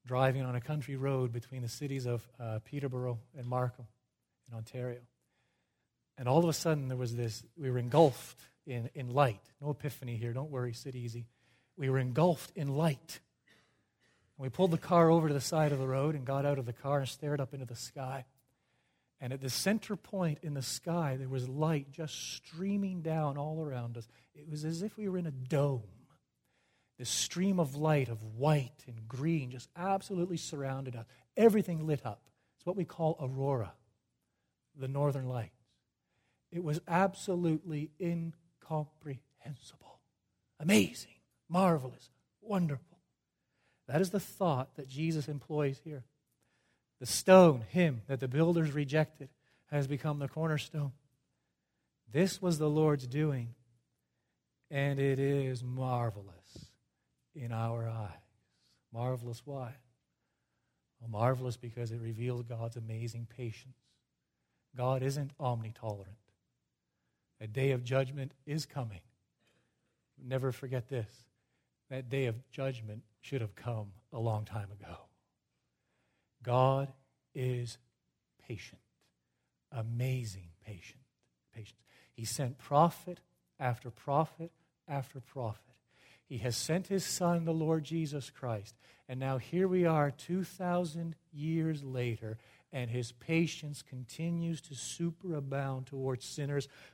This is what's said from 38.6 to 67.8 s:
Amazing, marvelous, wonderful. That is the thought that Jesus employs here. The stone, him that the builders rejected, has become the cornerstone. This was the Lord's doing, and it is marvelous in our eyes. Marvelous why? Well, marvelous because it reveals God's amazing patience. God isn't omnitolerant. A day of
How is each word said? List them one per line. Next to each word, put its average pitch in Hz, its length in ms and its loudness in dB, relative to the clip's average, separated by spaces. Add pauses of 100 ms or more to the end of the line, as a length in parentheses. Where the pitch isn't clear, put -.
Amazing, 190 600 4 (280)
marvelous, 160 640 2 (300)
wonderful. 175 580 -2 (880)
That 139 140 0
is 185 100 2
the 208 100 0
thought 139 560 -2
that 135 120 -12
Jesus 151 400 -2
employs 147 560 -2
here. 147 200 -12 (960)
The 127 60 -8
stone, 170 640 10
him 151 400 2
that 135 100 0
the 131 100 -2
builders 160 440 4
rejected, 147 560 0 (420)
has 143 160 2
become 147 320 -2
the 143 80 -4
cornerstone. 151 640 -2 (1200)
This 175 320 2
was 170 160 4
the 151 100 4
Lord's 151 380 4
doing, 127 480 -2 (1160)
and 139 280 0
it 135 200 4
is 135 440 0
marvelous 120 1080 -4 (640)
in 120 160 -6
our 113 340 -2
eyes. 110 240 -6 (800)
Marvelous 120 520 -4
why? 135 300 -8 (1300)
Well, 117 100 -10
marvelous 123 460 2
because 117 360 -8
it 117 80 -6
reveals 117 420 -4
God's 117 340 -8
amazing 113 600 -8
patience. 120 400 -10 (1000)
God 127 280 0
isn't 139 360 -2
omnitolerant. 110 800 -4 (1200)
A 110 60 -12
day 131 240 2
of 123 140 0